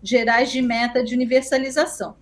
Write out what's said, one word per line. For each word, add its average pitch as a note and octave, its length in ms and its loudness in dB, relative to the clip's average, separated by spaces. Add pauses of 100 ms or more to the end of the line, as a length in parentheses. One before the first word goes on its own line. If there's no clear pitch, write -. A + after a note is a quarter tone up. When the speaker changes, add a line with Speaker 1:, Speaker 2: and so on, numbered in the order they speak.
Speaker 1:
gerais A#3 480 2
de C4 100 -2
meta A#3+ 440 0
de A3+ 100 -4
universalização. C4 1000 0
Speaker 2:
Tá. - 80 -20